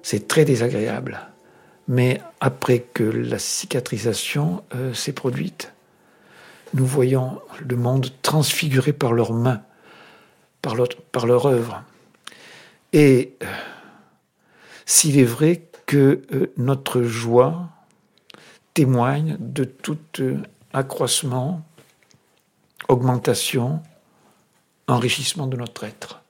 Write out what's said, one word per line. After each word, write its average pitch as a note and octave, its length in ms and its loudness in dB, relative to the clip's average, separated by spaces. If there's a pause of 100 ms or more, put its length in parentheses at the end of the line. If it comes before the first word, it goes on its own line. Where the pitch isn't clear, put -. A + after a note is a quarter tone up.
C'est - 240 -4
très D#3+ 180 4
désagréable. A#2+ 760 -2 (640)
Mais B2+ 340 2 (200)
après B2+ 400 2
que - 240 -4
la A#2 340 -2
cicatrisation, C3+ 1300 -4 (100)
euh, B2+ 200 -6
s'est C#3+ 180 -6
produite, C3+ 600 -6 (1000)
nous C3 120 2
voyons C3 540 0 (180)
le B2+ 180 -4
monde B2+ 340 0 (120)
transfiguré C#3+ 720 0
par B2+ 180 0
leurs A2+ 220 0
mains, A#2 260 0 (1040)
par A2 120 -6
leur, B2 140 0 (240)
par A#2+ 140 -2
leur A#2+ 200 4
œuvre. A#2+ 360 0 (1080)
Et, C#3 500 6
euh, - 40 -10 (1400)
s'il C#3+ 320 4
est C3 60 10
vrai D3+ 380 2 (240)
que, C#3 360 4 (100)
euh, C3+ 240 -2
notre C3 460 0
joie A#2+ 680 2 (1040)
témoigne C#3 640 2
de C3 260 -4
tout, - 340 -8 (220)
euh, C3+ 180 -2 (340)
accroissement, C3+ 880 -4 (1300)
augmentation, B2+ 920 0 (1080)
enrichissement B2+ 600 -2
de C3 100 -6
notre A#2+ 280 -10
être - 460 -16